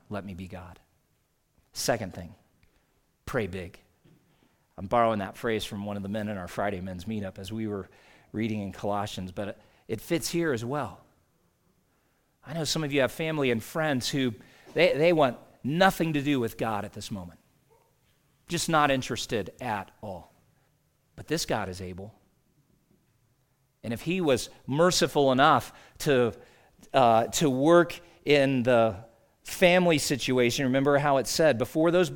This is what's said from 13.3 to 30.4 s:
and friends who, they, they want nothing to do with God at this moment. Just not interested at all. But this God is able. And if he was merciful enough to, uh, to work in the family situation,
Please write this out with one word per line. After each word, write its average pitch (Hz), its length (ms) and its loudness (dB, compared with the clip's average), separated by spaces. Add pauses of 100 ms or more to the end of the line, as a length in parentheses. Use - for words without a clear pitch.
and 113 100 0
friends 151 480 -2
who, 131 240 -2 (400)
they, 165 200 4
they 165 200 4
want 139 240 2 (260)
nothing 170 500 2
to 147 80 0
do 139 180 0
with 113 180 -4
God 107 280 -4
at 101 80 -14
this - 180 -12
moment. 90 280 -12 (1080)
Just 170 200 -4
not 151 220 4
interested 123 640 -2 (100)
at 104 300 -6 (100)
all. 95 320 -14 (800)
But - 120 -18
this 156 180 -4
God 107 240 -4
is 95 120 -10
able. 92 340 -14 (1700)
And 110 100 -6
if 110 80 -8
he 185 200 -2
was 139 280 2 (160)
merciful 151 640 2
enough 131 400 4 (280)
to, 123 340 2 (600)
uh, 117 320 6
to 151 240 0
work 165 500 4 (260)
in 135 380 4
the 113 320 4 (480)
family 175 540 4
situation, 127 680 0